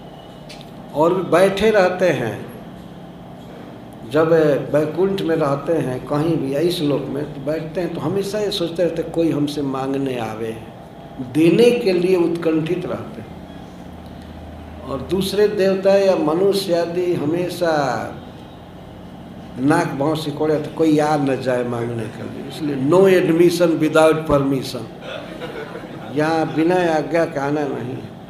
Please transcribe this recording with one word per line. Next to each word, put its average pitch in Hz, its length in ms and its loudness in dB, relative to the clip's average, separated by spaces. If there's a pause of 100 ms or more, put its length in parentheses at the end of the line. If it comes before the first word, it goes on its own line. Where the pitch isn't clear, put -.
(960)
और 160 200 4
भी 190 80 0
बैठे 190 480 4
रहते 185 380 4
हैं, 120 380 -2 (1600)
जब 156 180 4 (440)
वैकुंठ 165 500 0
में 160 140 0
रहते 143 360 0
हैं 127 340 -2
कहीं 151 300 0
भी 135 180 -2
या 143 60 0
इस 170 200 0
लोक 143 220 0
में, 143 320 -6
तो - 60 -12
बैठते 160 400 -4
हैं 170 140 -4
तो - 60 -6
हमेशा 190 380 -2
ये 202 120 -2
सोचते 170 340 -2
रहते 165 180 0
हैं, 156 100 -6
कोई 165 180 2
हमसे 143 320 -2
मांगने 135 560 -2
आवे, 113 440 -6 (680)
देने 175 380 6
के 196 220 2
लिए 180 240 4
उत्कंठित 160 720 0
रहते 107 340 -8
हैं। 107 100 -14 (1600)
और 135 120 -6
दूसरे 196 480 2
देवता 190 460 4
या 190 220 6
मनुष्य 170 580 2
आदि 170 400 0
हमेशा 165 600 0 (1800)
नाक 151 340 2
भाव 143 220 0
सिकोड़े 151 460 0
तो 147 140 -8
कोई 156 240 4
आ 151 180 2
न 135 260 0
जाए 123 220 0
मांगने 120 400 -4
के - 180 -10
लिए, 110 260 -10
इसलिए 143 420 -2
no 180 100 8
admission 170 840 6
without 156 480 4
permission, 135 520 0 (1300)
यहाँ 156 400 0
बिना 165 200 2
आज्ञा 165 500 2
के 139 160 -4
आना 147 200 0
नहीं। 127 360 -4 (340)